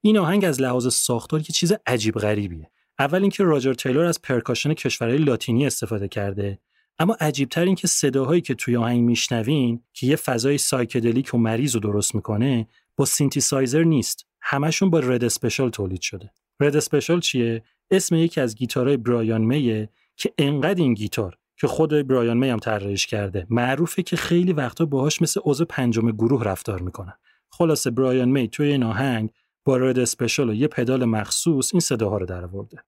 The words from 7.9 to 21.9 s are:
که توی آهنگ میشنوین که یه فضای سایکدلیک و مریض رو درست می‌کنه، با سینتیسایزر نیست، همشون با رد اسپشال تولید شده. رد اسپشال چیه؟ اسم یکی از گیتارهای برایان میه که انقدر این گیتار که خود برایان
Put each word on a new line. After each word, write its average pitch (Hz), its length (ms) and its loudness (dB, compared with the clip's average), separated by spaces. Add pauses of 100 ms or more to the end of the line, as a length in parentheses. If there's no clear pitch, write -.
که 143 120 -6
توی 120 220 -2
آهنگ 120 260 2
میشنوین 120 800 0 (120)
که - 140 -4
یه 143 80 4
فضای 135 420 0
سایکدلیک 120 760 0
و 127 40 2
مریض 117 360 0
رو 117 60 0
درست 104 360 -2
می‌کنه، 113 520 -2 (300)
با 143 80 2
سینتیسایزر 135 760 0
نیست، 156 420 0 (160)
همشون 151 480 0
با 165 100 4
رد 127 240 0
اسپشال 120 460 -2
تولید 95 320 -6
شده. - 300 -10 (280)
رد 143 160 2
اسپشال 151 440 0
چیه؟ 117 440 0 (280)
اسم 185 240 2
یکی 165 260 2
از 117 140 -2
گیتارهای 131 420 0
برایان 113 440 0
میه 113 480 0 (260)
که - 220 -4
انقدر 151 460 2
این 127 100 4
گیتار 101 440 -6 (200)
که 147 100 0
خود 160 220 0
برایان 131 480 2